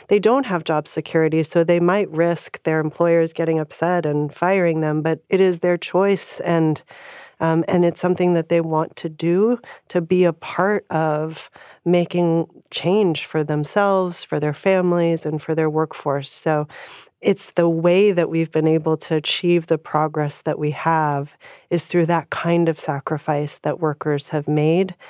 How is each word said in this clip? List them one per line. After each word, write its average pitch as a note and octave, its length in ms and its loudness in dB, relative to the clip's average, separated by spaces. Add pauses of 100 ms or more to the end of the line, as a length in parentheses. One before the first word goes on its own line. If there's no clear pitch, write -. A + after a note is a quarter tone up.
they G3+ 100 4
don't B3 260 2
have F3 200 -4
job D#3 240 -2
security, D#3+ 520 0
so E3+ 220 2
they E3+ 160 4
might F3+ 320 2
risk E3 520 -2
their D#3 180 0
employers E3 500 2
getting D#3+ 280 -2
upset E3 460 -2
and D3 280 -2
firing E3+ 480 0
them, D3+ 200 0
but D#3 280 -2
it F#3 100 2
is F3+ 200 4
their F3 180 2
choice, F#3+ 640 0
and, D#3+ 420 0 (560)
um, D#3+ 300 2
and F3 160 2
it's E3+ 160 -2
something F3+ 320 2
that E3 160 0
they E3+ 100 2
want D#3+ 380 -2
to E3 120 -8
do F3+ 480 0 (300)
to F3+ 140 -2
be F3+ 240 2
a E3+ 80 2
part G3 580 -2
of D#3 580 -4 (360)
making E3+ 600 2 (240)
change F3+ 540 0
for D#3 160 -4
themselves, F3+ 840 0
for D#3 140 -6
their D3 140 -2
families, F3 720 0
and D3+ 160 -4
for D#3+ 140 -4
their D#3 140 0
workforce. D3 600 -4
So D3+ 380 -2 (560)
it's - 280 0
the E3+ 180 2
way F3 420 4
that F3 180 0
we've E3 220 -2
been D#3+ 160 2
able D#3+ 300 2
to - 180 -4
achieve E3+ 520 0
the D#3+ 100 0
progress D3+ 640 -4
that - 180 -4
we D3+ 120 -2
have D3 640 -2 (320)
is E3+ 160 0
through E3+ 220 0
that E3+ 240 0
kind E3+ 360 0
of D#3 100 0
sacrifice D3 840 -4
that D3+ 200 -4
workers D3 480 -4
have D3 220 -4
made. E3 440 2 (160)